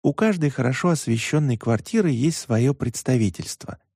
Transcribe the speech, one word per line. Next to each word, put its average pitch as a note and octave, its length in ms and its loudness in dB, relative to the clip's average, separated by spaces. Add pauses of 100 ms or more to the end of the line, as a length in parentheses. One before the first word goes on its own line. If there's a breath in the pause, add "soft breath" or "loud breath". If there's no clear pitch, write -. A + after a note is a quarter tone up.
у C#3+ 100 2
каждой F3 380 2
хорошо C3 400 0
освещенной C3 680 0
квартиры D#3 540 0
есть C#3 260 0
свое B2 380 2
представительство. A2 1040 -2 (180)